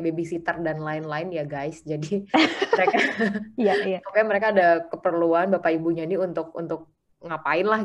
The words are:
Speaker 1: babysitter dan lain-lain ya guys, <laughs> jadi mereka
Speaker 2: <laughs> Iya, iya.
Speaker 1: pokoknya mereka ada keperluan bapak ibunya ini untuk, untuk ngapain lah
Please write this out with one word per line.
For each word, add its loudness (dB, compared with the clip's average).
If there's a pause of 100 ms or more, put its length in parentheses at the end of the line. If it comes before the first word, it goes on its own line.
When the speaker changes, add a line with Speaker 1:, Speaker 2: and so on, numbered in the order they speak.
Speaker 1:
babysitter -4 (100)
dan -4
lain-lain -6
ya -4
guys, -8
<laughs> -6
jadi -6 (680)
mereka 4
Speaker 2:
<laughs> -2
Iya, 4 (120)
iya. -2
Speaker 1:
pokoknya 2
mereka 2
ada 6 (260)
keperluan 2
bapak 2
ibunya -2
ini -2
untuk, -4 (140)
untuk -6 (460)
ngapain 0
lah 4